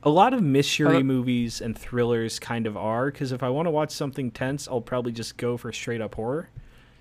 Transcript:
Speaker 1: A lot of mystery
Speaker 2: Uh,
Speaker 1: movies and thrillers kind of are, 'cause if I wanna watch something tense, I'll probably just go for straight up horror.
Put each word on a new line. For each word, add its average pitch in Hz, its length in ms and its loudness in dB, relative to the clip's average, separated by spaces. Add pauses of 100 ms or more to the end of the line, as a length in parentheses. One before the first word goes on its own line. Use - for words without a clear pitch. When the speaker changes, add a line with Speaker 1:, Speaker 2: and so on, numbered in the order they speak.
Speaker 1:
A 143 60 4
lot 196 240 6
of 254 80 2
mystery 143 560 4
Speaker 2:
Uh, 139 60 6
Speaker 1:
movies 123 580 0
and 113 160 -4
thrillers 117 640 0
kind 117 280 -4
of 104 80 -4
are, 113 360 0
'cause 139 200 -4
if 127 120 -4
I 127 60 0
wanna 151 220 0
watch 151 200 0
something 135 400 -4
tense, 139 360 -4
I'll 123 140 -2
probably 123 300 -4
just 113 260 -8
go 120 180 -2
for 117 160 -8
straight 117 300 -6
up 104 140 -6
horror. 131 340 -4 (520)